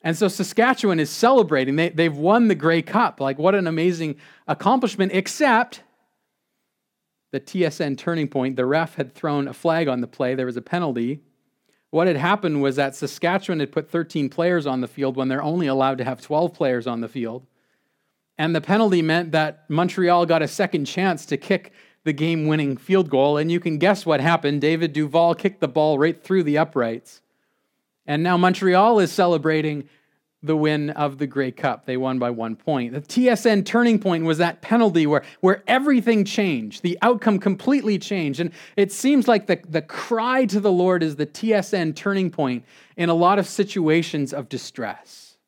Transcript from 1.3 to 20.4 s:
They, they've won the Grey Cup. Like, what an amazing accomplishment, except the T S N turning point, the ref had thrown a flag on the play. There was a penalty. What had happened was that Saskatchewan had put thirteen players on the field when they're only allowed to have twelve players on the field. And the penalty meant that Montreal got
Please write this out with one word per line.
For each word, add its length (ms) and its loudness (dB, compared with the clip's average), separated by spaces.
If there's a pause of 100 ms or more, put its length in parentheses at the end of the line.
They, 140 2
they've 280 0
won 300 4
the 80 4
Grey 260 2
Cup. 380 -2
Like, 180 -2
what 160 2
an 140 0
amazing 480 -2 (320)
accomplishment, 680 0
except 720 0 (1500)
the 80 -4
T 240 -2
S 160 -2
N 160 -2
turning 320 -4
point, 300 -2
the 80 0
ref 300 -2
had 180 -8
thrown 340 -4
a 60 -12
flag 340 0
on 140 -2
the 60 -6
play. 280 -4
There 100 -4
was 120 -8
a 40 -8
penalty. 600 -4 (680)
What 180 0
had 100 0
happened 440 0
was 140 0
that 180 -2
Saskatchewan 680 -4
had 100 -4
put 180 -6
thirteen 380 -4
players 400 -2
on 140 -2
the 80 -6
field 260 -4
when 140 -4
they're 120 -4
only 260 -2
allowed 320 0
to 40 -4
have 160 -6
twelve 340 -2
players 340 -2
on 120 -6
the 80 -6
field. 400 -10 (920)
And 160 -2
the 60 0
penalty 420 2
meant 300 0
that 380 -2
Montreal 560 2
got 160 2